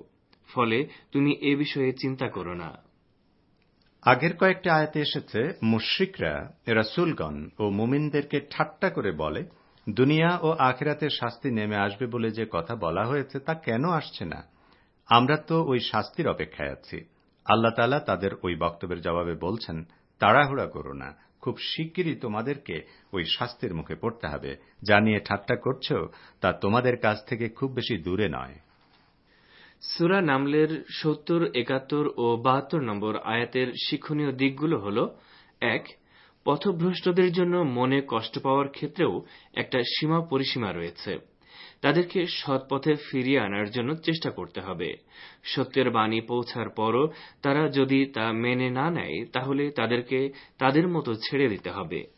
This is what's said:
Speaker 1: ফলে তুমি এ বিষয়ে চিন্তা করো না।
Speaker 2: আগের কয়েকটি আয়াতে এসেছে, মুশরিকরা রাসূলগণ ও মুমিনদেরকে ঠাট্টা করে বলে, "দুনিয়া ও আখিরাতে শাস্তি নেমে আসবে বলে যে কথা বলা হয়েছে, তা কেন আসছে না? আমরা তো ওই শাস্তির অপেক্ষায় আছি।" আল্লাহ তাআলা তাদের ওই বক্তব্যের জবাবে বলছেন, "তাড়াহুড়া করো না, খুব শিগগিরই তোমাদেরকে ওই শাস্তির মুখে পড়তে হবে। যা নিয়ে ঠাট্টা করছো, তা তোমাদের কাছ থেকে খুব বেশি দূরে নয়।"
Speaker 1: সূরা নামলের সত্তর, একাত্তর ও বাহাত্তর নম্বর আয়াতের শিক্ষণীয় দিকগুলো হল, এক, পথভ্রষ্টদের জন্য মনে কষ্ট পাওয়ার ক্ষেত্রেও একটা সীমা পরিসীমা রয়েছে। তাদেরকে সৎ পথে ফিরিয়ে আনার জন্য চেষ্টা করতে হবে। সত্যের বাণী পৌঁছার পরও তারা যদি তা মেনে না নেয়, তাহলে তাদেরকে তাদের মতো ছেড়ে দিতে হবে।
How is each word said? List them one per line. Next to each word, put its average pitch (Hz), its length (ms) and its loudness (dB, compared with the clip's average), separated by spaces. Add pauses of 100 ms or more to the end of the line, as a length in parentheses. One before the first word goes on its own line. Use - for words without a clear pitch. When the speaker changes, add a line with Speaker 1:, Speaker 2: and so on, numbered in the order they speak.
(540)
Speaker 1:
ফলে 123 340 2 (240)
তুমি 143 280 4
এ 143 160 2
বিষয়ে 139 360 0
চিন্তা 131 360 -4
করো 87 260 -8
না। 82 240 -10 (1200)
Speaker 2:
আগের 139 340 6
কয়েকটি 185 340 2
আয়াতে 156 300 2
এসেছে, 143 520 -2 (100)
মুশরিকরা 110 880 0 (140)
রাসূলগণ 107 840 0 (100)
ও 104 120 0
মুমিনদেরকে 139 720 0 (100)
ঠাট্টা - 400 -2
করে 117 220 -2
বলে, 78 320 -4 (440)
"দুনিয়া 156 540 4
ও 160 80 2
আখিরাতে 147 600 0
শাস্তি 123 400 -4
নেমে 107 260 0
আসবে 101 300 0
বলে 113 240 -2
যে 110 200 -4
কথা 85 260 -4
বলা 87 280 0
হয়েছে, 135 360 -4
তা 160 140 -4
কেন 131 300 -2
আসছে 165 400 -4
না? 73 180 -8 (640)
আমরা 127 300 8
তো 165 280 0
ওই 127 160 0
শাস্তির 110 480 -2
অপেক্ষায় 76 440 -4
আছি।" 82 320 -14 (400)
আল্লাহ 113 320 4
তাআলা 127 240 2
তাদের 95 300 0 (120)
ওই 87 140 -2
বক্তব্যের 85 440 -4
জবাবে 85 340 -2
বলছেন, 82 500 -6 (340)
"তাড়াহুড়া 131 480 6
করো 71 260 -10
না, 69 220 -12 (260)
খুব 117 180 -6
শিগগিরই 160 560 -4
তোমাদেরকে 113 680 -6 (300)
ওই 90 120 -2
শাস্তির 117 500 -4
মুখে 80 200 -8
পড়তে 113 320 -6
হবে। 69 300 -8 (260)
যা 104 180 8
নিয়ে 107 180 4
ঠাট্টা 101 380 -2
করছো, 117 520 -4 (320)
তা 92 120 4
তোমাদের 120 440 2
কাছ 107 300 0
থেকে 117 220 -4
খুব 135 240 -6
বেশি 120 260 -4
দূরে 92 300 0
নয়।" 65 260 -8 (1300)
Speaker 1:
সূরা 185 380 0
নামলের 147 680 2
সত্তর, 160 640 0
একাত্তর 135 640 0
ও 117 200 2
বাহাত্তর 135 440 2
নম্বর 107 380 -2
আয়াতের 120 480 -2 (220)
শিক্ষণীয় 151 440 -2
দিকগুলো 135 460 0
হল, 101 300 0 (520)
এক, 117 280 -2 (560)
পথভ্রষ্টদের 180 880 2
জন্য 175 240 2
মনে 135 520 2
কষ্ট 113 300 -2
পাওয়ার 135 300 2
ক্ষেত্রেও 143 540 -2 (320)
একটা 120 280 0
সীমা 156 380 0
পরিসীমা 131 520 -2
রয়েছে। 85 460 -6 (640)
তাদেরকে 170 460 2
সৎ 135 440 -2
পথে 147 240 2
ফিরিয়ে 135 460 0
আনার 101 300 -2
জন্য 120 260 -2
চেষ্টা 160 340 -4
করতে 92 300 -10
হবে। 90 360 -6 (460)
সত্যের 127 480 0
বাণী 113 300 2
পৌঁছার 120 480 -4
পরও 117 400 2 (340)
তারা 147 260 2
যদি 135 380 2
তা 113 260 -2
মেনে 123 380 0
না 135 200 0
নেয়, 98 420 -4
তাহলে 139 380 0
তাদেরকে 127 600 0 (260)
তাদের 143 300 4
মতো 147 260 0
ছেড়ে 135 340 0
দিতে 90 220 -4
হবে। 87 340 -6 (140)